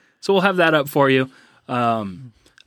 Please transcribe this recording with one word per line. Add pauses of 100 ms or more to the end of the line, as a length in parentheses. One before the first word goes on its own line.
(200)
So
we'll
have
that
up
for
you. (380)
Um, (340)